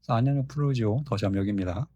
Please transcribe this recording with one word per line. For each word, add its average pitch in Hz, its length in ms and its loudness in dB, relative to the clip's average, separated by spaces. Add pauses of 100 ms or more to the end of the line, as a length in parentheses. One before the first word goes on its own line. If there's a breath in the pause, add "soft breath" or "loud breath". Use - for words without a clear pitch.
자, - 140 -2
안양역 135 320 2
프루지오 135 580 0
더샵 101 300 0
여기입니다. 98 600 -2